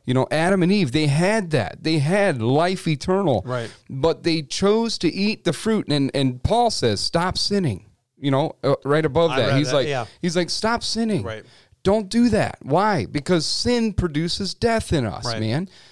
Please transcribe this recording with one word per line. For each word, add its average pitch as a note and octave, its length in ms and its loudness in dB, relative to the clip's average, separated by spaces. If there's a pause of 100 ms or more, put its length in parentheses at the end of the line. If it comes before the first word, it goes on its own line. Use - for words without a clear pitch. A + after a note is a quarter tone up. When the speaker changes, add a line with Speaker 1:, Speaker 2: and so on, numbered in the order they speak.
Speaker 1:
You B2 100 -2
know, C3 180 4
Adam E3+ 320 2
and F3 80 4
Eve, G3 180 2
they D3+ 160 2
had F3 460 2
that. A#2 320 -2
They D#3+ 140 0
had D#3+ 440 0
life E3 460 0
eternal. D#3+ 580 0
Speaker 2:
Right. A#2+ 240 -6 (180)
Speaker 1:
But D3+ 360 -2
they D#3+ 180 0
chose G#3+ 560 0
to F3+ 140 0
eat G#3 320 -2
the F3 80 0
fruit. G#3 360 -2
And, C#3 260 0
and C3 280 0
Paul A#3 280 2
says, G#2+ 300 0
"Stop F3+ 380 -2
sinning." F3 460 -2 (360)
You C#3 120 0
know, C#3+ 320 0
uh, C#3 100 2 (100)
right D3 200 2
above D#3 280 2
Speaker 2:
I C3 80 0
Speaker 1:
that. A2+ 80 2
Speaker 2:
read C3+ 100 2
Speaker 1:
He's D3 120 0
Speaker 2:
that, - 60 0
Speaker 1:
like, C3 100 2
Speaker 2:
yeah. C3 200 -4 (160)
Speaker 1:
he's E3+ 120 -2
like, F3 160 0
"Stop A3+ 320 -2
sinning." G#3+ 400 -2
Speaker 2:
Right. A2 220 -10 (400)
Speaker 1:
Don't G3+ 240 2
do A#3 220 4
that. F#3+ 320 0
Why? E3+ 440 2
Because D#3 400 -2
sin A#3 460 0
produces F3 640 -4
death A3+ 380 -2
in D3 140 0
us, A#2+ 180 -6
Speaker 2:
Right. A2+ 160 -4
Speaker 1:
man. A#2+ 280 -2 (240)